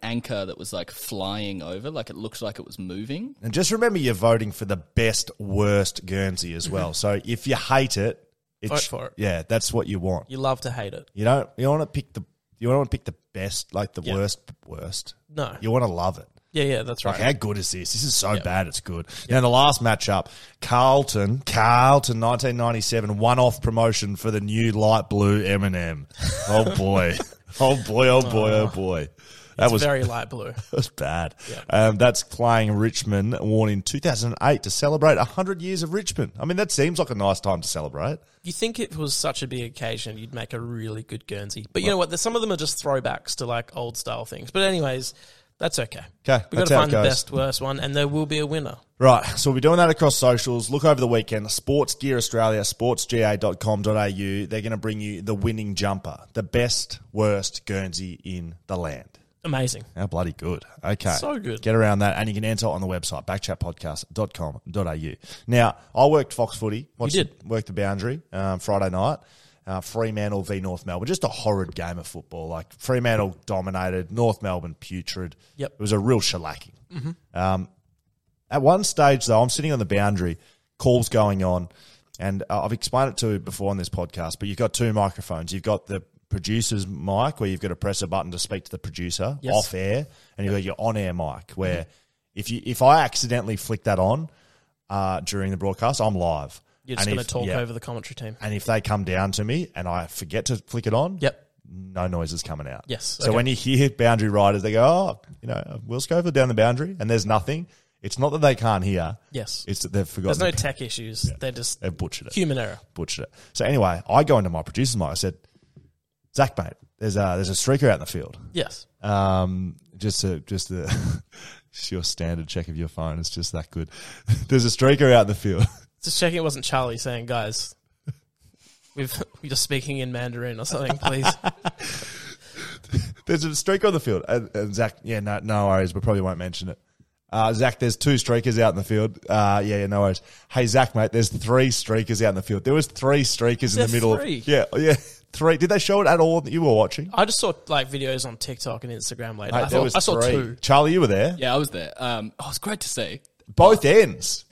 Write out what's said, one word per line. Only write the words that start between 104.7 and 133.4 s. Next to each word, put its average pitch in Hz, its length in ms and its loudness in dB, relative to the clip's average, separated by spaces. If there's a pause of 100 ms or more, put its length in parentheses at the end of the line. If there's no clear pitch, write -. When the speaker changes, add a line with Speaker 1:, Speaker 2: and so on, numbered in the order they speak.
Speaker 2:
go, 113 120 6
"Oh, 175 360 4 (200)
you 120 60 -14
know, - 400 -8
Will 117 120 -6
Scoville 170 320 0
down 135 160 4
the 123 60 0
boundary," 123 460 2
and 110 100 -2
there's 113 160 2
nothing. 120 400 0 (380)
It's 101 160 -8
not 143 140 2
that 156 80 -2
they 143 120 6
can't 110 300 0
hear. 92 340 0 (140)
Speaker 3:
Yes. - 360 -8
Speaker 2:
It's 98 140 -4
that - 120 -8
they've 98 140 0
forgotten 95 300 -2
Speaker 3:
There's 175 160 0
no - 20 -4
Speaker 2:
the - 60 -2
Speaker 3:
tech 135 180 -4
issues. 110 480 -8
Speaker 2:
Yeah. - 120 -4
Speaker 3:
They're 131 120 -4
just 123 300 -6
Speaker 2:
They've 90 140 -4
butchered - 320 -10
it. - 60 -14
Speaker 3:
human 151 260 0
error. 110 200 -6 (140)
Speaker 2:
Butchered - 320 -8
it. - 80 -16 (200)
So - 120 -2
anyway, 95 420 2
I 127 160 6
go 151 140 6
into 92 140 2
my 82 100 -4
producer's 127 360 -2
mic. 85 120 0
I 71 60 -6
said, 92 180 -2 (1040)
"Zach, 135 200 2
mate, 80 180 -6 (260)
there's 107 160 -2
a, 98 200 2
there's 92 140 -2
a 95 40 -2
streaker 135 360 2
out 98 60 6
in 76 60 -4
the 73 40 -10
field." - 320 -10 (160)
Speaker 3:
Yes. - 320 -6 (160)
Speaker 2:
Um, 92 760 0 (200)
just 98 240 -2
to, 90 200 -2
just 92 260 -6
to, 90 160 -6
<laughs> - 400 -2 (480)
it's - 200 -10
your 92 120 -4
standard 82 440 -4
check 82 200 -6
of 80 100 -8
your 82 120 -4
phone. 80 280 -6
It's 82 140 -6
just 87 220 -8
that 80 180 -8
good. 82 180 -8 (280)
<laughs> - 320 -2
There's 127 160 4
a 117 40 2
streaker 135 420 6
out 117 100 10
in 101 80 4
the 104 40 2
field. 98 380 0
<laughs> - 60 -20 (260)
Speaker 3:
Just - 160 -2
checking 175 180 2
it 165 60 -2
wasn't 139 200 -4
Charlie 127 360 -2
saying, 120 260 -6
"Guys, 117 480 -4 (1200)
we've, 135 160 -6 (200)
<laughs> - 100 -20
we're 147 80 -12
just 131 140 0
speaking 139 340 -4
in 127 140 -6
Mandarin 120 480 -8
or 117 60 -8
something, 139 340 -4
please." 135 260 -2
Speaker 2:
<laughs> 185 100 2 (1900)
There's 165 180 0